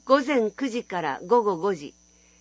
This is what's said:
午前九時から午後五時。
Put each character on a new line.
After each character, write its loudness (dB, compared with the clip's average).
午 4
前 0
九 -6
時 -6
か -6
ら -4
午 4
後 0
五 -2
時。 -12